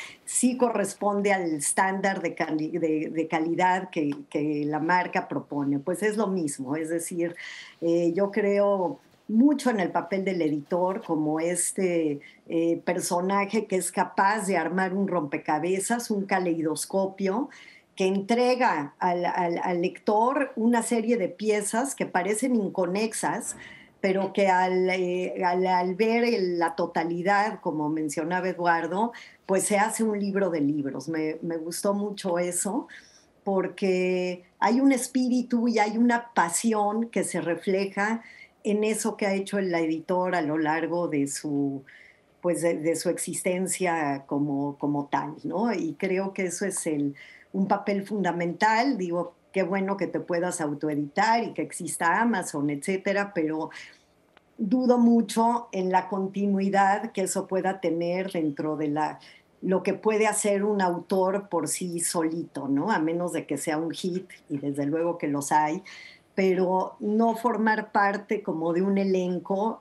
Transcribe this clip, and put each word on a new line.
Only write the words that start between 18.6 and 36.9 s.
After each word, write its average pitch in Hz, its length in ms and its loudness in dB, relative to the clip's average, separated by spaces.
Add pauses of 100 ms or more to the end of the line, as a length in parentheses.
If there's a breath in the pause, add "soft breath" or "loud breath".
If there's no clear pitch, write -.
al, 175 260 0
al, 170 380 0
al 175 200 0
lector 226 720 0
una 233 280 2
serie 226 340 0
de 185 120 0
piezas 214 640 -2
que 185 120 -4
parecen 214 480 0
inconexas, 190 1000 -2 (440 loud breath)
pero 190 320 0
que 196 160 2
al, 185 420 4
eh, 180 540 -2
al, 180 220 2
al 180 300 2
ver 226 280 4
el, 190 340 0
la 165 180 0
totalidad, 180 840 0
como 151 280 -2
mencionaba 160 600 -2
Eduardo, 175 640 0 (340 loud breath)
pues 190 180 2
se 208 140 2
hace 220 260 2
un 208 160 0
libro 196 300 0
de 165 100 0
libros. 139 480 -2
Me, 156 340 -2
me 165 140 -4
gustó 175 380 -2
mucho 202 440 -4
eso, 180 480 -2 (580 loud breath)
porque 180 1000 0 (140 loud breath)
hay 233 220 4
un 269 120 6
espíritu 247 760 0
y 220 100 2
hay 208 180 2
una 240 380 2
pasión 208 720 2